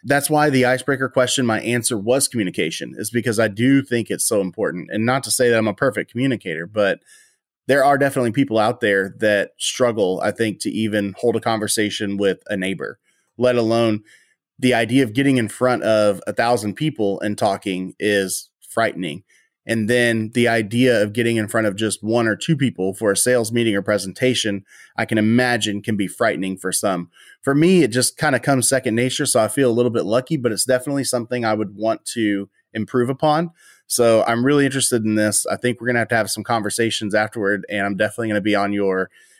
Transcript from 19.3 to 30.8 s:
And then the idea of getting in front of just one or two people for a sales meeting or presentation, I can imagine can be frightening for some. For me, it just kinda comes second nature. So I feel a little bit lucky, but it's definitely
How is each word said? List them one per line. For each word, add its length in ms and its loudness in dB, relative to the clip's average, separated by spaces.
And 240 -2
then 460 2
the 140 2
idea 560 2
of 100 -2
getting 240 0
in 100 -2
front 200 0
of 80 -2
just 280 -4
one 240 0
or 80 0
two 220 0
people 380 -2
for 160 0
a 40 0
sales 360 0
meeting 240 0
or 80 -2
presentation, 840 -2
I 80 -2
can 140 0
imagine 640 2
can 120 -2
be 120 -2
frightening 500 -2
for 140 -6
some. 400 -2
For 100 0
me, 300 6
it 60 2
just 280 -2
kinda 220 0
comes 280 2
second 280 0
nature. 320 -2
So 120 2
I 80 4
feel 220 2
a 20 2
little 200 2
bit 120 0
lucky, 320 -2
but 160 0
it's 140 -4
definitely 380 -2